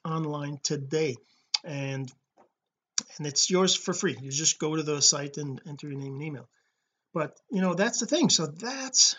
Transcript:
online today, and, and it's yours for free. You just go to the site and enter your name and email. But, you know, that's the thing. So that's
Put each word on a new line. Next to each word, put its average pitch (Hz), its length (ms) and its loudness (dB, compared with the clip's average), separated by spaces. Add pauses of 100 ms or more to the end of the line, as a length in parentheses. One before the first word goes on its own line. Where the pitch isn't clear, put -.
online 151 600 -4
today, 147 520 0 (480)
and, 139 480 -6 (1040)
and 147 100 -6
it's - 220 0
yours 185 280 4
for - 180 -2
free. 156 260 0
You 135 120 -10
just 151 260 2
go 156 160 0
to 156 80 2
the 147 180 -2
site 143 360 2
and 143 320 -6
enter 147 200 -10
your 139 100 -8
name 139 160 -8
and 139 80 -8
email. 135 260 -10 (680)
But, 151 240 -4 (100)
you 196 120 0
know, 180 140 4
that's 214 260 2
the 233 60 -2
thing. 302 220 4
So 165 180 4
that's 254 720 2